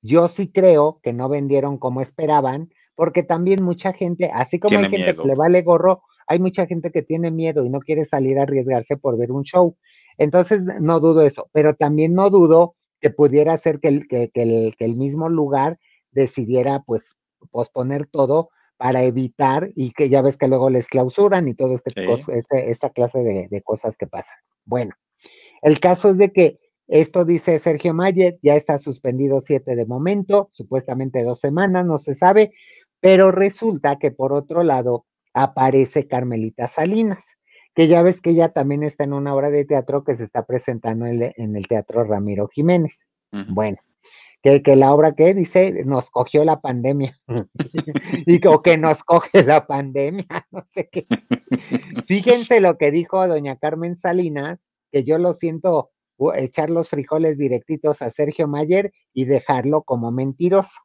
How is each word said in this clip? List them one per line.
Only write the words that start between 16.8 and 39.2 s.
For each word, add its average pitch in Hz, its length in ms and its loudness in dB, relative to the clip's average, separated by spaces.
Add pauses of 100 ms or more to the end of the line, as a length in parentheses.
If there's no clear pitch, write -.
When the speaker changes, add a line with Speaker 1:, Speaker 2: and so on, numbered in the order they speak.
Speaker 1:
pues, 110 300 -8 (340)
posponer 131 560 -6
todo 147 440 -2 (260)
para 127 260 -2
evitar, 131 720 -2
y 127 160 -6
que 143 180 -2
ya 135 140 2
ves 139 160 0
que 139 100 0
luego 131 220 0
les 127 160 -2
clausuran 170 600 0
y 117 60 -6
todo 131 200 -2
este 123 160 -8
Speaker 2:
Sí. 92 160 -8
Speaker 1:
cos-, 127 260 -4
este, 123 380 -4
esta 117 200 -6
clase 120 280 -4
de, 98 300 -4
de 98 140 -8
cosas 110 340 -8
que 92 100 -10
pasan. - 300 -16 (280)
Bueno, 117 280 -6 (680)
el 151 180 2
caso 180 300 2
es 190 80 2
de 196 140 4
que 160 260 2 (280)
esto 160 380 2
dice 165 340 0
Sergio 160 340 -2
Mayer, 180 500 0
ya 147 140 4
está 147 220 0
suspendido 135 640 -4
siete 131 340 -4
de 117 120 -4
momento, 190 680 -2
supuestamente 131 720 -6
dos 120 160 -6
semanas, 180 440 -2
no 160 140 -2
se 143 160 -8
sabe, 208 380 2 (480)
pero 190 320 6
resulta 190 680 -2
que 151 140 -2
por 131 200 -4
otro 143 300 -4
lado 123 420 -2 (280)
aparece 135 760 0
Carmelita 120 600 -6
Salinas, 196 580 -2 (480)
que 165 140 4
ya 170 140 6
ves 180 180 2
que 170 100 -2
ella 165 200 2
también 143 340 -4
está 151 180 -6
en 143 120 -4
una 139 200 -6